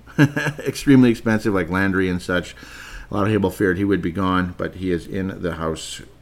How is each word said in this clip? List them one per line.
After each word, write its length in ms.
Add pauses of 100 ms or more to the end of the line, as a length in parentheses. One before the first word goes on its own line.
<laughs> 120 (400)
extremely 500
expensive, 440
like 160
Landry 400
and 120
such. 340 (540)
A 40
lot 120
of 60
people 200
feared 260
he 80
would 160
be 100
gone, 460
but 180
he 160
is 160
in 340
the 120
house. 480 (200)